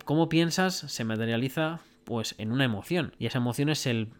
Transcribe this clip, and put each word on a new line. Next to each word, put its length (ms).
cómo 240
piensas 460
se 300
materializa, 760
pues, 340
en 120
una 140
emoción. 520
Y 100
esa 120
emoción 300
es 180
el, 220